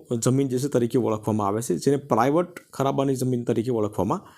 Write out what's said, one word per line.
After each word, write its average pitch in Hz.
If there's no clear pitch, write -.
જમીન 131
જે 123
છે 139
તરીકે 120
ઓળખવામાં 107
આવે 107
છે, 175
જેને 139
પ્રાઇવેટ 139
ખરાબાની 135
જમીન 127
તરીકે 120
ઓળખવામાં 107